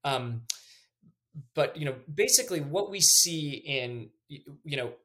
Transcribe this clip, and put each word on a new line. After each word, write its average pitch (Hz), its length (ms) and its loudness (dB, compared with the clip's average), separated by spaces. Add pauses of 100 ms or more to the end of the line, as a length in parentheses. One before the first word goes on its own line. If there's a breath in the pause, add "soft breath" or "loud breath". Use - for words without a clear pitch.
um, 123 400 -4 (1120 loud breath)
but, 143 200 0
you 151 100 -4
know, 135 100 -2 (180)
basically 208 460 2
what 156 320 -2
we 196 80 -8
see 156 680 4
in, 120 460 -6 (180)
y-, 143 140 -18 (200)
you 143 140 -4
know 123 140 -4 (140)